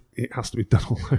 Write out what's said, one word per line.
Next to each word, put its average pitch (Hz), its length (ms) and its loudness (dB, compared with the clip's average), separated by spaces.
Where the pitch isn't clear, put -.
it 120 180 -6
has 117 180 -6
to - 60 -8
be 113 60 0
done - 240 4
all 117 120 -2
over 135 80 4